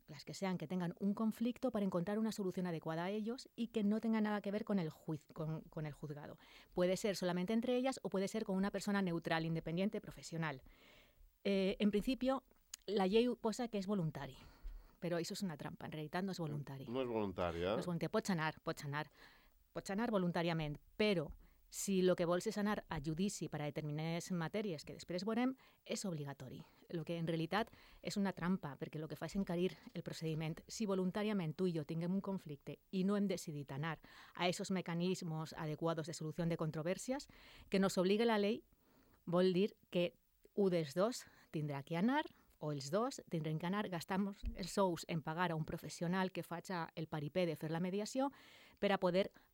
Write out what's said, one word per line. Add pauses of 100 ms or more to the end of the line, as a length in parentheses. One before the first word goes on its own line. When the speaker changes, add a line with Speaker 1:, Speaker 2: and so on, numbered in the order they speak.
Speaker 1:
las
que
sean,
que
tengan
un
conflicto
para
encontrar
una
solución
adecuada
a
ellos
y
que
no
tenga
nada
que
ver
con
el
juiz-,
con,
con
el
juzgado. (340)
Puede
ser
solamente
entre
ellas
o
puede
ser
con
una
persona
neutral,
independiente,
profesional. (840)
Eh,
en
principio, (440)
la
llei (120)
posa
que
és
voluntari, (640)
però
això
és
una
trampa,
en
realitat
no
és
voluntari.
Speaker 2:
No
és
voluntari,
eh?
Speaker 1:
No
és
voluntari.
Pots
anar, (100)
pots
anar, (680)
pots
anar
voluntàriament, (180)
però (440)
si
lo
que
vols
és
anar (100)
a
judici
per
a
determinades
matèries
que
després
veurem, (320)
és
obligatori. (320)
Lo
que
en
realitat (320)
és
una
trampa,
perquè
lo
que
fa
és
encarir (220)
el
procediment.
Si
voluntàriament
tu
i
jo
tinguem
un
conflicte (140)
i
no
hem
decidit
anar (380)
a
esos
mecanismos
adecuados
de
solució
de
controvèrsies (440)
que
nos
obligue
la
llei, (640)
vol
dir (180)
que (420)
un
dels
dos (260)
tindrà
que
anar, (340)
o
els
dos
tindrem
que
anar,
gastar
els
sous
en
pagar
a
un
professional
que
faci (200)
el
paripé
de
fer
la
mediació (500)
per
a
poder (240)